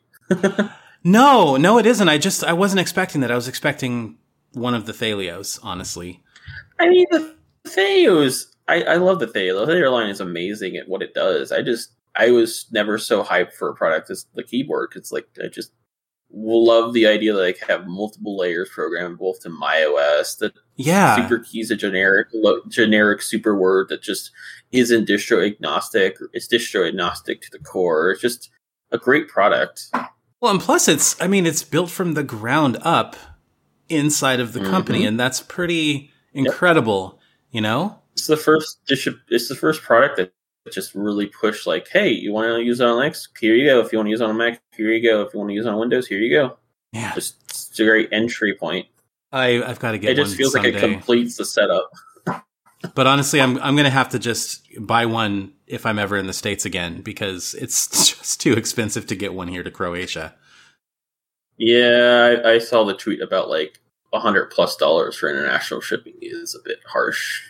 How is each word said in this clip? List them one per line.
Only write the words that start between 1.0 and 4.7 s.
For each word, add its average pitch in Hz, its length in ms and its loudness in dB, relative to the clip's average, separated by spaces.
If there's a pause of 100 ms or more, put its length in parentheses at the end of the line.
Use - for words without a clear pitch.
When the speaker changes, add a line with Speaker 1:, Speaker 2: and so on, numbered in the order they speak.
Speaker 2:
No, 208 520 6
no, 190 220 6
it 202 60 4
isn't. 208 220 4
I 151 100 4
just, 170 280 -2
I 165 80 0
wasn't 190 260 2
expecting 180 420 -2
that. 120 100 0
I 120 40 2
was 123 140 -4
expecting 123 680 -4 (340)
one 123 200 -2